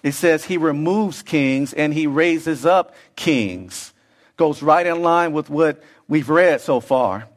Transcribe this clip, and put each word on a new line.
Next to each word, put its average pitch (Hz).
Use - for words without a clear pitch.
It 143
says 160
he 185
removes 165
kings 135
and 151
he 156
raises 160
up 175
kings. 95
Goes 151
right 156
in 170
line 170
with 151
what 147
we've 143
read 160
so 131
far. 113